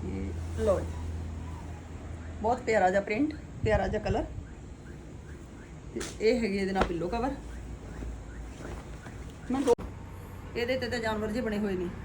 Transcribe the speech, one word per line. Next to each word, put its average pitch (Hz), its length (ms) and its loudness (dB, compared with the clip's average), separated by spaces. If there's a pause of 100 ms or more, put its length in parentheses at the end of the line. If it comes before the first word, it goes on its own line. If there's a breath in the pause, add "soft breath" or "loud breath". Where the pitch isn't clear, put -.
ਇਹ 196 580 -2
ਲਓ 214 160 6
ਜੀ, - 60 -2 (1600)
ਬਹੁਤ 247 200 4
ਪਿਆਰਾ 214 280 8
ਜਿਹਾ 208 120 6
ਪ੍ਰਿੰਟ, 240 320 2 (300)
ਪਿਆਰਾ 202 240 6
ਜਿਹਾ 208 140 2
ਕਲਰ। 202 220 2 (1700)
ਤੇ 220 60 -2 (200)
ਇਹ 247 200 8
ਹੈਗੀ 202 160 2
ਇਹਦੇ 196 160 2
ਨਾਲ 190 120 4
ਪਿੱਲੋ 170 240 -2
ਕਵਰ। 233 260 0 (2250)
ਮੈਂ 269 100 4
ਦੋ, 247 140 8 (840)
ਇਹਦੇ 240 220 2
ਤੇ 247 100 0
ਤਾਂ 240 100 0
ਜਾਨਵਰ 220 340 0
ਜਿਹੇ 233 120 2
ਬਣੇ 214 140 2
ਹੋਏ 196 180 2
ਨੇ 180 120 0 (160)